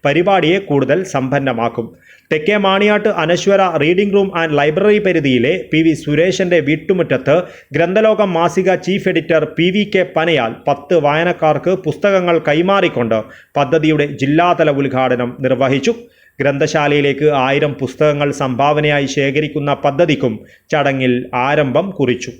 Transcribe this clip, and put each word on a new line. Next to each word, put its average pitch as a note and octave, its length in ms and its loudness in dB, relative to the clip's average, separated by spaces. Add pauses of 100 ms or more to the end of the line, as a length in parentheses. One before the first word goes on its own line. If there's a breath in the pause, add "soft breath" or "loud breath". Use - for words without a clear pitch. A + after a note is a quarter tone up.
പരിപാടിയെ F3 540 2
കൂടുതൽ C#3+ 460 0
സമ്പന്നമാക്കും. B2+ 920 -4 (360 soft breath)
തെക്കേ D#3+ 240 0
മാണിയാട്ട് G#3 520 2
അനശ്വര F3+ 540 2 (220)
റീഡിംഗ് F#3+ 300 2
റൂം G3 240 0
ആൻഡ് D#3+ 200 0
ലൈബ്രറി F#3+ 400 2
പരിധിയിലെ D#3+ 720 0
പി D#3 60 2
വി D#3+ 160 4
സുരേശന്റെ F3 640 0
വീട്ടുമുറ്റത്ത് D3+ 840 0 (300 loud breath)
ഗ്രന്ഥലോകം G3+ 600 2
മാസിക F3 420 0
ചീഫ് F#3 340 -2
എഡിറ്റർ D#3+ 360 0 (140)
പി E3+ 120 2
വി G3+ 240 -2
കെ F#3 120 2 (100)
പനയാൽ D#3 360 0 (160)
പത്ത് - 260 -2
വായനക്കാർക്ക് D#3 760 0
പുസ്തകങ്ങൾ F#3 680 0 (120)
കൈമാറിക്കൊണ്ട് D#3 760 0 (340 loud breath)
പദ്ധതിയുടെ D3+ 500 0
ജില്ലാതല D3+ 640 0
ഉദ്ഘാടനം B2+ 720 -2
നിർവഹിച്ചു. C3+ 540 0 (460 soft breath)
ഗ്രന്ഥശാലയിലേക്ക് C#3+ 920 0
ആയിരം C#3+ 440 0
പുസ്തകങ്ങൾ C#3+ 580 -2
സംഭാവനയായി C#3+ 720 0
ശേഖരിക്കുന്ന C#3+ 680 -2
പദ്ധതിക്കും C#3 600 0 (380 loud breath)
ചടങ്ങിൽ C3+ 640 0
ആരംഭം C#3+ 560 0
കുറിച്ചു. B2 500 -4